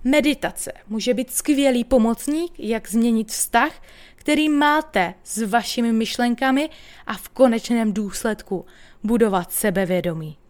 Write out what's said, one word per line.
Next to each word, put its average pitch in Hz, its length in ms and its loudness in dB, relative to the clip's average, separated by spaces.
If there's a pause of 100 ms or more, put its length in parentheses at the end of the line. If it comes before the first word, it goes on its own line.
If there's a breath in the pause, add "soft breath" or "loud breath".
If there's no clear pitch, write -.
Meditace 277 680 0 (160)
může 220 260 -2
být 240 180 -4
skvělý 269 520 2
pomocník, 233 720 0
jak 214 320 -6
změnit 226 420 0
vztah, 262 400 0 (440 loud breath)
který 302 340 0
máte 294 640 2 (100)
s - 260 -8
vašimi 233 420 0
myšlenkami 240 800 0 (380 loud breath)
a 214 60 -6
v - 160 -14
konečném 226 640 2
důsledku 202 720 -6 (380 soft breath)
budovat 208 480 2
sebevědomí. 175 840 -2 (120)